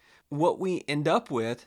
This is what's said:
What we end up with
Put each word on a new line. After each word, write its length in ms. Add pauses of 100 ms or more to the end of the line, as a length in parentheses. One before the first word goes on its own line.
(280)
What 320
we 280
end 200
up 240
with 360